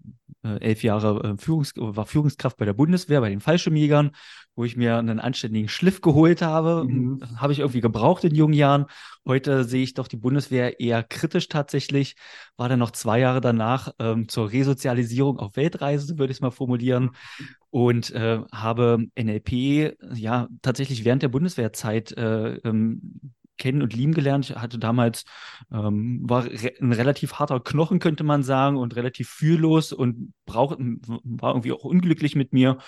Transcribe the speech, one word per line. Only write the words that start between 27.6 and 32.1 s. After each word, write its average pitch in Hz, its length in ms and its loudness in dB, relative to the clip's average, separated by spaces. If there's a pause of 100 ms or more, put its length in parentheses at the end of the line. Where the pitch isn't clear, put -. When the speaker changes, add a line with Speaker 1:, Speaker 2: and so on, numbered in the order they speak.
Speaker 1:
könnte 160 260 0
man 147 200 2
sagen, 135 340 2
und 120 180 -4
relativ 123 340 -6
fühllos 160 640 2
und 120 380 -2 (140)
brauch-, 143 320 0 (460)
war 117 320 -4
irgendwie 123 160 -4
auch - 120 -8
unglücklich 160 520 2